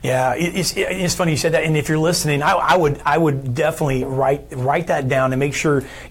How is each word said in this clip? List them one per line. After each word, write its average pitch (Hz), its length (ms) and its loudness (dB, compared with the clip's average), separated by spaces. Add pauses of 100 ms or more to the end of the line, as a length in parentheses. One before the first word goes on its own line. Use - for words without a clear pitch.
Yeah, 127 340 0
it, 175 220 -2
it's, 175 180 -2
it, 190 60 -2
it's 180 340 -2
funny 170 160 0
you 147 60 0
said 160 160 0
that. 156 100 2
And 156 140 2
if 143 100 -2
you're 156 100 2
listening, 151 460 0
I, 170 80 2
I 170 240 2
would, 151 300 2
I 147 120 2
would 135 380 0
definitely 151 480 0
write, 135 480 0
write 139 360 -2
that 147 200 0
down 131 240 2
and 131 80 -2
make 143 140 0
sure, 143 300 0 (280)